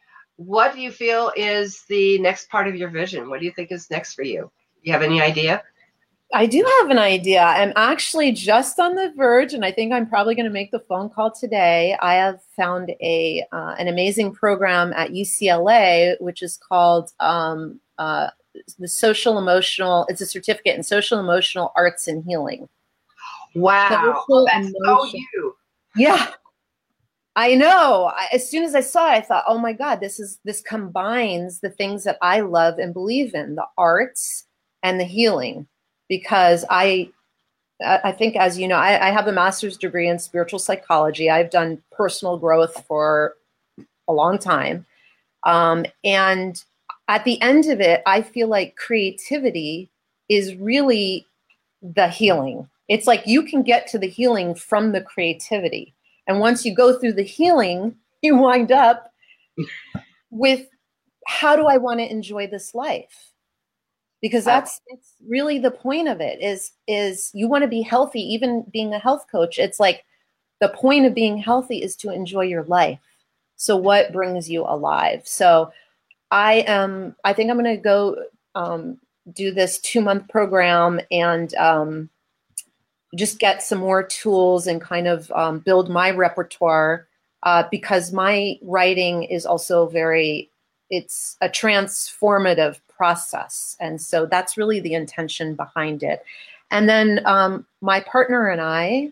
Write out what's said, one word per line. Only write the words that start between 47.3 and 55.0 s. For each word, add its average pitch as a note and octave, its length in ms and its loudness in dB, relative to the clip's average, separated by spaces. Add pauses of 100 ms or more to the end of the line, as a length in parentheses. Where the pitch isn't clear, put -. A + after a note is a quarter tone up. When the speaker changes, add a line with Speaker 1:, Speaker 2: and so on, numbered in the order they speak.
Speaker 2:
end C#4+ 240 4
of C4+ 120 0
it, F3+ 280 4
I G3 160 2
feel A3+ 240 -4
like G3+ 280 -2
creativity F#3+ 1120 -4 (420)
is G3 260 0
really G#3 720 0 (560)
the F3+ 260 0
healing. D3 580 0 (200)
It's G#3+ 180 0
like A#3 220 4
you C4 160 4
can D4 180 0
get A#3+ 280 2
to A3+ 100 -4
the F#3+ 100 -4
healing G3+ 460 0
from G#3+ 360 0
the F#3+ 100 -2